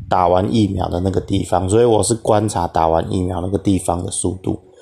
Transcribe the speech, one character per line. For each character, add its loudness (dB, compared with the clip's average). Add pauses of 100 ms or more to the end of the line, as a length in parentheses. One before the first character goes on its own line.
打 2
完 2
疫 2
苗 -2
的 -4
那 0
个 -2
地 -2
方， 0
所 4
以 6
我 4
是 0
观 0
察 -2
打 0
完 2
疫 0
苗 -4
那 -6
个 -2
地 0
方 -2
的 -10
速 -4
度。 -6 (200)